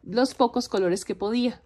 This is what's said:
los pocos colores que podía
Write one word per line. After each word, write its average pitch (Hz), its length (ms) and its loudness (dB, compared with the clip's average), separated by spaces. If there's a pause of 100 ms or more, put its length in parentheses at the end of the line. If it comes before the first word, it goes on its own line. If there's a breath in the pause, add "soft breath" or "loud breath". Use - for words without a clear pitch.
los 247 300 0
pocos 247 340 0
colores 190 360 0
que 185 120 -6
podía 233 500 -2